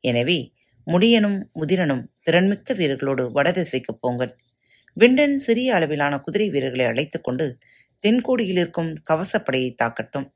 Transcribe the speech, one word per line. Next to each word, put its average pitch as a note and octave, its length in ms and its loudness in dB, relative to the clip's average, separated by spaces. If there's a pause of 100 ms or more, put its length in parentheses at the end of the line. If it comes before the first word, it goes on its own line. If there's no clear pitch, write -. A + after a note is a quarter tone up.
எனவே B2+ 360 0 (480)
முடியனும் G#3 520 2 (140)
முதிரனும் D#3 500 0 (160)
திறன்மிக்க F#3+ 540 0
வீரர்களோடு C#3 580 -2
வடதிசைக்கு C#3+ 640 -2
போங்கள். B2 400 -4 (640)
விண்டன் C#4 420 4
சிறிய B3 340 0
அளவிலான D3 440 0
குதிரை G3+ 320 -2
வீரர்களை C3 360 0
அழைத்து A#2+ 340 -2
கொண்டு C3 260 -2 (580)
தென்கோடியில் A3 560 2
இருக்கும் E3+ 320 -2 (120)
கவசப்படையை D#3 680 -2
தாக்கட்டும். A2+ 640 -6